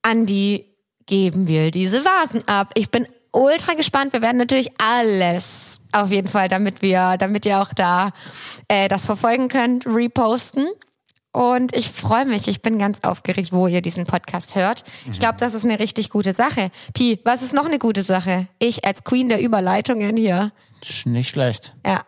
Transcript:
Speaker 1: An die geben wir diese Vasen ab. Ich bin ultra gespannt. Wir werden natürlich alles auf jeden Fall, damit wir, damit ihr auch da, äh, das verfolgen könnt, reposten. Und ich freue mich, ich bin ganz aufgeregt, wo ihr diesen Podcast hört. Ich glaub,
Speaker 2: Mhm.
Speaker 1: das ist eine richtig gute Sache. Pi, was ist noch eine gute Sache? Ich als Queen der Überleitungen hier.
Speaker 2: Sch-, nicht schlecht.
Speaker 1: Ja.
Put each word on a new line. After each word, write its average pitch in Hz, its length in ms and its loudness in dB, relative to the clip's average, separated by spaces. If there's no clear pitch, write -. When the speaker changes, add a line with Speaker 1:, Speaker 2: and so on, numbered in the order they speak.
Speaker 1:
An 226 180 2
die 196 400 0
geben 190 420 0
wir 160 240 2
diese 185 320 -2
Vasen 330 440 0
ab. 202 280 0
Ich 214 140 0
bin 240 180 -2
ultra 302 420 2
gespannt. 277 400 0
Wir 226 80 -2
werden 240 160 2
natürlich 247 340 0
alles 202 1000 0
auf 202 200 2
jeden 196 160 0
Fall, 196 220 0
damit 196 320 0
wir, 185 360 2
damit 202 280 -2
ihr 196 160 2
auch - 120 -4
da, 185 380 2
äh, 196 200 2
das 190 180 0
verfolgen 233 420 0
könnt, 247 380 0
reposten. 240 800 0
Und 247 420 0
ich 240 160 -2
freue 247 340 0
mich, 214 220 -2
ich 202 140 -4
bin 220 180 0
ganz 202 220 -2
aufgeregt, 180 500 -4
wo 185 160 2
ihr 175 140 0
diesen 175 240 -4
Podcast - 500 -6
hört. 196 280 0
Ich 98 80 -10
glaub, 226 160 2
Speaker 2:
Mhm. - 40 -16
Speaker 1:
das 233 140 -2
ist 226 120 -4
eine 220 140 2
richtig 214 300 -2
gute 190 240 0
Sache. 226 380 0
Pi, 240 320 2
was 240 180 2
ist 254 100 -2
noch 285 120 2
eine 311 140 0
gute 208 220 0
Sache? 185 460 0
Ich 233 260 0
als 196 180 -2
Queen 254 260 0
der 214 120 2
Überleitungen 214 760 0
hier. 208 340 2
Speaker 2:
Sch-, - 240 -8
nicht 120 220 0
schlecht. 127 460 -2
Speaker 1:
Ja. 190 220 0